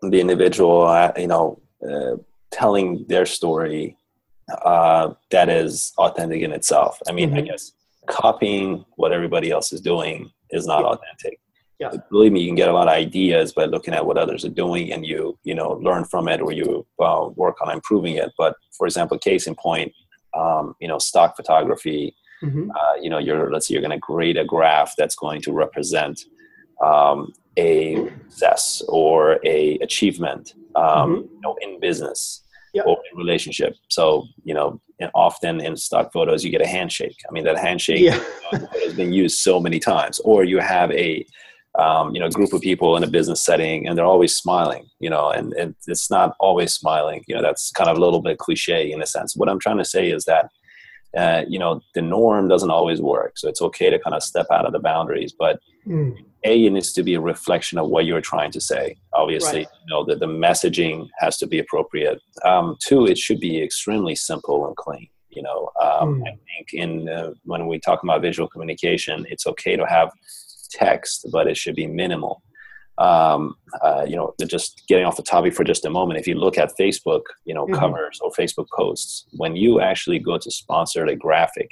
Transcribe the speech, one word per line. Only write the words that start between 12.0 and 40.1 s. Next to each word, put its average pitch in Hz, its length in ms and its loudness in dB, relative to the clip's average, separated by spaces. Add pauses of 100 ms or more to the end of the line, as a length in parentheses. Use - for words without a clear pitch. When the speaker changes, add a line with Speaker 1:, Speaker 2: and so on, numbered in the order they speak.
Speaker 1:
Believe 104 220 8
me, 95 100 2
you 87 80 -2
can 85 60 -2
get 87 140 4
a 85 40 2
lot 87 140 4
of 80 60 6
ideas 82 600 0
by 78 120 0
looking 78 280 -4
at 78 140 -2
what 80 100 0
others - 260 -2
are - 200 -8
doing, 87 300 -4
and 80 120 -10
you, - 380 -6
you - 100 -6
know, - 180 -4 (160)
learn 87 180 0
from 85 220 -4
it, 82 140 -2
or 82 100 -4
you, - 340 -4 (140)
uh, 82 360 2
work 87 260 -2
on 80 100 -4
improving 85 440 -2
it. - 220 -4
But 80 180 2 (220)
for 92 100 0
example, 85 320 -2
case 95 260 0
in 80 100 -8
point, 80 360 -4 (420)
um, 78 480 -2
you 85 60 -10
know, 78 100 -4
stock 82 380 2
photography. 78 800 0 (280)
Speaker 2:
Mm-hmm. 151 280 -4
Speaker 1:
Uh, 73 300 0
you 80 100 -6
know, 80 60 -2
you're, 76 340 0
let's 76 160 -2
say - 60 -2
you're 73 80 0
gonna 76 180 -4
create 82 380 0
a 78 80 0
graph 78 520 4
that's 76 180 0
going 76 260 -8
to 76 100 -6
represent, 73 640 -2 (680)
um, 71 500 4 (240)
a 80 500 2 (220)
success - 580 0
or 78 560 4
a 76 340 2 (100)
achievement, 85 640 -2 (220)
um, 78 100 2
Speaker 2:
Mm-hmm. 78 500 2
Speaker 1:
you - 80 -20
know, - 200 -6
in 95 160 -14
business - 640 -6 (300)
Speaker 2:
Yeah. 202 100 -2
Speaker 1:
or 85 140 2 (140)
in - 60 -16
relationship. 85 560 -2 (160)
So, 78 360 2 (180)
you 80 100 -6
know, 73 260 -2 (200)
and - 160 -8
often 85 460 0
in 78 160 -6
stock - 360 -2
photos, 78 300 0
you 87 80 -4
get - 100 2
a 160 60 2 (100)
handshake. - 400 -6 (100)
I - 60 -14
mean, 156 120 -6
that - 120 2
handshake - 440 0
Speaker 2:
Yeah. 170 220 6 (600)
Speaker 1:
has 82 120 -4
been 87 160 -2 (120)
used 82 160 0
so 92 200 2
many 85 200 -2
times. 82 400 -2